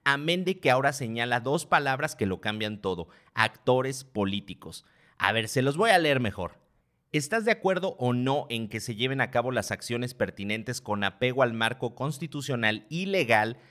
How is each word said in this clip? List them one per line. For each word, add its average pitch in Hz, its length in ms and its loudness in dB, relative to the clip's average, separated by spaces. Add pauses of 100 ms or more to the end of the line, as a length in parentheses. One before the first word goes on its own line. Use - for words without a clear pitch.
amén 156 400 2
de 185 160 -2
que 143 100 4
ahora 135 220 4
señala 120 480 -2
dos 139 240 0
palabras 147 500 0
que 110 120 -2
lo 92 160 -2
cambian 107 400 -4
todo, 87 260 -4 (240)
actores 127 720 2
políticos. 98 800 -4 (320)
A 98 160 2
ver, 110 160 0
se 127 140 0
los 143 160 0
voy 220 140 4
a 185 60 8
leer 143 220 2
mejor. 95 400 -6 (500)
¿Estás 208 360 -2
de 226 60 4
acuerdo 190 460 0
o 123 140 2
no 131 380 0
en 113 180 -6
que 110 120 -6
se 113 160 -8
lleven 131 260 0
a 120 80 -2
cabo 120 200 0
las 117 200 0
acciones 120 420 -4
pertinentes 107 720 -4
con 104 220 -2
apego 127 380 0
al 117 120 2
marco 113 400 -2
constitucional 131 960 -4
y 175 160 -6
legal 117 500 2 (140)